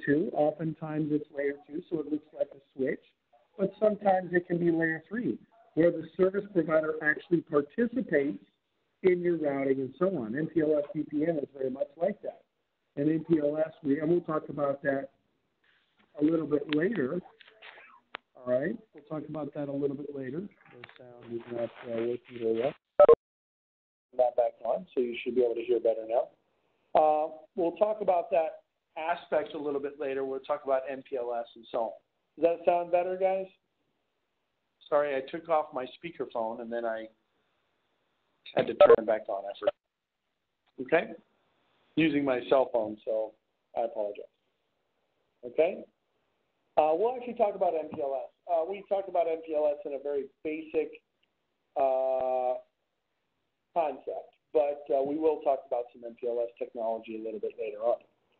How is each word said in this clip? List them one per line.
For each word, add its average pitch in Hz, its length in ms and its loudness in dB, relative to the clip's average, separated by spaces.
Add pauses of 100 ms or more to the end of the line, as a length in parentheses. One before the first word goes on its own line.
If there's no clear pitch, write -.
two. 156 260 4
Oftentimes 156 800 0
it's 151 140 0 (120)
layer 143 180 0 (120)
two, 156 240 -10
so 165 80 -2
it 147 140 -4
looks 151 200 -4
like 143 200 -2
a 139 80 -20 (140)
switch. 135 280 -2 (560)
But 190 220 0
sometimes 196 520 4
it 175 140 2
can 170 120 0
be 170 120 2
layer 160 380 2
three, 208 280 -4 (380)
where 165 160 6
the 165 140 -4 (120)
service 190 280 2 (100)
provider 160 480 2
actually 156 380 2
participates 156 1040 0 (580)
in 180 180 6
your 175 160 2
routing 139 440 0
and 131 180 -4
so 185 80 4 (100)
on. 117 220 -4
M 160 80 0
P 165 140 0
L 151 180 4
S 147 60 0 (100)
V 151 160 -2
P 151 160 0
N 165 120 0
is 135 180 -6
very 131 140 -4
much 139 180 -4 (120)
like 202 220 -2
that. - 200 -10 (540)
And 147 140 2
M 156 180 0
P 165 120 4
L 147 180 0
S, 156 140 0 (100)
we, 139 160 2
and 156 100 -2
we'll 175 120 4
talk 156 280 -4
about 139 360 -2
that 139 240 -2 (1120)
a 147 40 2
little 160 220 4
bit 147 300 0
later. 175 440 0 (1160)
All 127 100 -18
right, 139 300 0 (180)
we'll 151 100 -20
talk 156 240 -10
about 151 260 -8
that 147 140 -6
a 139 40 -6
little 139 240 -2
bit 143 180 -10
later. 135 260 -8
The 127 420 -16 (140)
sound 123 380 -16
is 117 60 -6 (100)
not, 117 200 -4 (220)
uh, 113 140 -4
working 120 340 -6
very 113 200 2
well. 139 140 0 (1400)
Not 123 200 0
back 117 180 0 (100)
on, 170 300 -4
so 139 60 -2
you 120 240 -4
should 120 100 -6
be 123 80 2
able 117 140 0
to 113 60 -6
hear 117 180 0
better 110 280 -2
now. 117 200 0 (640)
Uh, 156 340 4 (280)
we'll 170 200 0
talk 214 240 2
about 180 300 0
that 160 320 0 (340)
aspect 160 580 -4
a 160 40 -8
little 143 220 -4
bit 139 200 -8
later. 135 240 -4
We'll 135 160 -6
talk 143 240 -4
about 135 260 0
M 131 180 -10
P 139 80 -6
L 120 180 -4
S 117 120 -6 (100)
and 117 140 -20
so 127 80 -4
on. 113 120 -2 (460)
Does 160 140 4
that 170 200 0
sound 175 200 2
better, 175 260 2
guys? 190 300 0 (1400)
Sorry, 147 260 2
I 135 60 -2 (100)
took 165 180 -10
off 156 260 2
my 127 120 -6
speakerphone 123 760 -8
and 113 100 -10
then 117 120 -4
I 113 220 -4 (1500)
had 127 100 0
to 117 80 -4
turn 196 240 10
it 110 80 -2
back 110 220 0
on 98 220 -4
after. - 160 -6 (1120)
Okay? 165 320 0 (840)
Using 143 280 2
my 127 240 2
cell 131 240 4
phone, 107 320 0
so 110 280 -2 (440)
I 120 60 -2
apologize. 104 420 -6 (1200)
Okay? 165 400 0 (920)
Uh, 156 180 6
we'll 220 220 2
actually 240 180 -8
talk 208 200 2
about 185 200 0
M 151 200 -4
P 156 60 -6
L 135 240 -2
S. - 60 -16 (200)
Uh, 165 180 2
we 196 200 -8
talked 196 200 -2
about 175 200 0
M 160 180 -2
P 160 80 -6
L 151 160 2
S 147 140 -2
in 143 100 -8
a 131 80 -8
very 143 220 -2 (180)
basic, 156 600 -4 (720)
uh, 131 800 2 (1200)
concept, 143 600 -4 (180)
but, 147 300 2 (100)
uh, 135 100 4
we 143 140 -2
will 160 260 2
talk 135 240 2
about 120 260 -2
some 120 120 -20
M 117 160 -14
P 123 60 -4
L 120 160 -2
S 117 60 -2 (100)
technology 113 600 -6
a 110 40 -8
little 110 160 -8
bit 110 200 -6
later 104 180 -8
on. 117 200 0 (420)